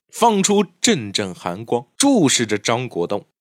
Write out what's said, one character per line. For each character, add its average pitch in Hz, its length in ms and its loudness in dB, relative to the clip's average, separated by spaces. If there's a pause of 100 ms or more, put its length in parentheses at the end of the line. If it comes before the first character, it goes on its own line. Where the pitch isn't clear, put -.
(120)
放 214 320 2
出 208 200 2 (160)
阵 123 320 0
阵 95 220 -6
寒 95 320 -10
光， 120 220 -4 (100)
注 247 320 4
视 120 160 0
着 104 140 -2
张 123 280 -2
国 87 200 -4
栋。 101 180 -6 (160)